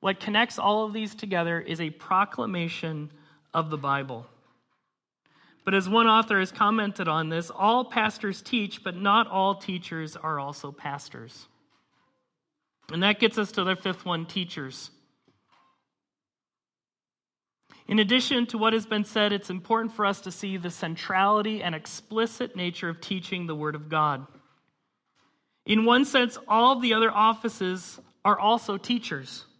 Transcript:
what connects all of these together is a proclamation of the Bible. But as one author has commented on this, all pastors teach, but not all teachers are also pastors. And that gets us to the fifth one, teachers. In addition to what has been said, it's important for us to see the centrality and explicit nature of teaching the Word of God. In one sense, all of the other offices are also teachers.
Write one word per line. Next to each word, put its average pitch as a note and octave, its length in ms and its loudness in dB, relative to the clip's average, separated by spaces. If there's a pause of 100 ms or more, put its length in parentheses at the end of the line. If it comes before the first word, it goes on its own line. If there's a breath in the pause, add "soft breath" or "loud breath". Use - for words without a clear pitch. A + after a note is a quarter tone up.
what F#3+ 200 0
connects A3 380 2
all G#3+ 260 2
of G#3+ 80 -8
these G#3+ 220 -6
together E3+ 460 -2
is E3 200 -6
a D#3+ 100 -4
proclamation E3+ 1200 -2 (440 soft breath)
of D#3+ 160 0
the D#3 80 -4
Bible. C#3 480 -2 (1400 soft breath)
But F#3+ 100 0
as F#3+ 140 2
one A3+ 180 6
author A3 320 6
has F#3 140 0
commented G#3 560 0
on D#3+ 200 0
this, E3 220 -4
all A#3 340 2
pastors G#3+ 560 -2
teach, G#3 440 -4
but F3+ 120 -6
not G3+ 320 4
all F#3+ 260 2
teachers F3 640 -8
are D#3 220 -4
also C#3 340 -10
pastors. C3+ 760 -12 (1500)
And E3 100 -2
that G#3 160 2
gets A3 200 2
us G3+ 140 -2
to F#3+ 120 0
the F#3 120 2
fifth F#3 280 -6
one, E3+ 200 -4
teachers. E3 680 -10 (3000 soft breath)
In G#3 120 2
addition A#3+ 480 2
to A#3+ 120 -6
what A3 140 4
has A3 140 0
been G#3 180 -2
said, G#3 280 0
it's G3+ 180 -4
important A3+ 440 -2
for G#3 120 0
us G3 160 0
to F#3 80 -10
see F#3+ 280 -8
the F3 120 -6
centrality G3 920 0
and E3+ 120 -4
explicit A3+ 800 -4
nature F3 340 -4
of E3 120 -8
teaching F3+ 460 -6
the D#3+ 80 -4
Word D3+ 200 -4
of D3+ 140 -12
God. D3+ 380 0 (1400)
In G#3+ 180 4
one A#3+ 200 6
sense, B3 340 2 (100)
all A#3 240 6
of B3 100 0
the A#3 120 2
other A3 160 4
offices G#3 880 0 (260)
are G3+ 140 4
also G#3+ 400 2
teachers. G3 680 -6 (160)